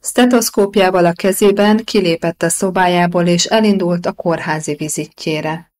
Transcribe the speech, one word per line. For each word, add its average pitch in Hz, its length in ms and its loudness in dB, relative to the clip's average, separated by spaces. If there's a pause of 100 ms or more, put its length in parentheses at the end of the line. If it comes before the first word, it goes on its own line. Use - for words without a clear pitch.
Stetoszkópjával 202 1040 2
a 170 80 2
kezében 208 680 2
kilépett 170 600 -2
a 165 60 0
szobájából, 180 760 0
és 175 200 0
elindult 190 600 0
a 185 60 -2
kórházi 160 640 -4
vizitjére. 156 1040 -8